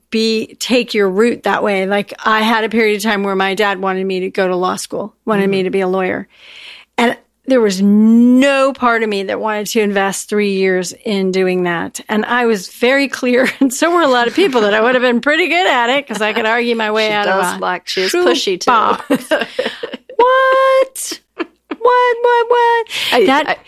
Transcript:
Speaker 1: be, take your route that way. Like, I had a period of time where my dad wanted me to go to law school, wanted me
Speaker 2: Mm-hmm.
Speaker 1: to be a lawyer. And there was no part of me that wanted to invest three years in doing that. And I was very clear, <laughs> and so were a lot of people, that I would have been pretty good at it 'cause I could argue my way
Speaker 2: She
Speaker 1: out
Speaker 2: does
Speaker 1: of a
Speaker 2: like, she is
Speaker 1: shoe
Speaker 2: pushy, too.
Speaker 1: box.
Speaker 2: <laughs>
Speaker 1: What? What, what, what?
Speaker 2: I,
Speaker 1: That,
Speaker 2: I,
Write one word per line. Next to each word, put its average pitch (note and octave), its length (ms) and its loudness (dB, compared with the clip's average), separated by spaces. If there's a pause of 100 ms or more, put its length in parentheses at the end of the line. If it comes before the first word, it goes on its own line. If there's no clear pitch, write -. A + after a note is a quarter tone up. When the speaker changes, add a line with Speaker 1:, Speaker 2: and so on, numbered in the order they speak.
(100)
Speaker 1:
be, A3 460 -2
take - 380 -2
your G3+ 140 2
route A3 360 0
that G3+ 180 0
way. G3 240 0
Like, G3+ 260 -2 (120)
I A3 180 2
had A3 220 0
a A3+ 40 -2
period G#3+ 280 0
of G3 60 -6
time G#3 200 -2
where G3 140 -2
my F#3+ 180 0
dad G3 260 0
wanted F#3+ 260 -4
me F#3+ 140 -4
to F#3 100 -6
go G3 180 0
to F#3 80 -2
law F#3 200 -2
school, - 380 -10 (100)
wanted G3+ 240 0
me G3 100 0
Speaker 2:
Mm-hmm. F#3 60 -2
Speaker 1:
to F#3 60 -4
be F#3+ 100 -2
a F#3 80 -2
lawyer. F#3+ 400 -4 (720)
And A#3+ 180 0 (320)
there B3+ 120 4
was G3 200 0
no B3 920 4
part A#3 320 0
of A3 40 -2
me G3+ 160 -4
that G3+ 160 -4
wanted G#3+ 280 -4
to A3+ 120 -2
invest G3 480 -2
three G#3 260 0
years F#3 380 0
in G3 380 -4
doing F#3 320 0
that. F3 460 -4
And G#3+ 180 -2
I A#3+ 200 0
was G#3 220 -2
very C4+ 400 0
clear, B3 460 0
<laughs> - 60 -4
and C4+ 120 2
so E4+ 220 0
were F4 80 2
a D4 60 4
lot B3 180 2
of A#3+ 80 -4
people, C4+ 280 2
that G#3 120 2
I A3 60 2
would B3 140 2
have B3+ 80 0
been A#3+ 180 2
pretty D#4 280 0
good F4 180 0
at B3 240 2
it - 180 -2
'cause G3+ 120 -6
I G#3+ 120 -2
could A3+ 140 -2
argue A#3+ 300 0
my G#3+ 140 -2
way G#3+ 180 0
Speaker 2:
She G#3+ 40 -2
Speaker 1:
out G#3 140 0
Speaker 2:
does F#3+ 280 0
Speaker 1:
of F#3+ 40 -10
a F#3 40 -10
Speaker 2:
like, F3+ 260 -4
she F#3+ 140 -4
is F#3+ 80 -2
Speaker 1:
shoe F4+ 140 0
Speaker 2:
pushy, G#3 360 0
too. - 100 -10
Speaker 1:
box. A3 600 0
Speaker 2:
<laughs> - 400 -4 (480)
Speaker 1:
What? C5 1000 2 (480)
What, B4 540 2
what, A#4+ 280 2
what? A#4 360 2 (260)
Speaker 2:
I, A#3 140 4
Speaker 1:
That, C#4+ 220 2
Speaker 2:
I, - 60 0 (140)